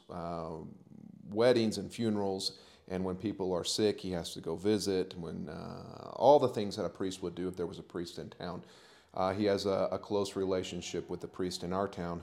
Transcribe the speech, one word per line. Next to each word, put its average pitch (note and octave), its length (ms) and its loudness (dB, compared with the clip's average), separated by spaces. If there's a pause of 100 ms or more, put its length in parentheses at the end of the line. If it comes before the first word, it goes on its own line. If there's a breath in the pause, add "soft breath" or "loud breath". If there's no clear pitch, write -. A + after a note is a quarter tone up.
(120)
uh, E2+ 460 -6 (720)
weddings A2+ 480 6
and F#2 140 -6
funerals, G2+ 680 -2 (300 soft breath)
and F#2 160 -2
when F#2 100 -2
people F#2 380 -2
are E2+ 100 0
sick, G#2 380 2
he F#2 100 -4
has E2+ 220 -4
to F#2 80 -10
go E2 140 -4
visit, F#2+ 640 2
when, F2 300 -8
uh, F2+ 680 -12
all C#3 220 10
the B2+ 120 4
things G2+ 260 -2
that G2+ 80 -2
a F2 60 0
priest F#2+ 340 -4
would E2+ 120 -6
do F2 120 -2
if F2 80 -4
there F2 120 -2
was F2+ 120 -10
a E2 40 -12
priest - 360 -8
in D#2 100 -10
town. F2+ 340 -10 (500 soft breath)
Uh, F#2+ 180 2
he G#2 140 0
has G2 200 4
a, F#2+ 260 2
a F#2+ 60 -2
close G2+ 380 -2
relationship F#2 760 -2
with F2+ 120 -6
the F2 60 -8
priest F2+ 360 -4
in F2 80 -4
our F#2+ 160 2
town F2 360 -6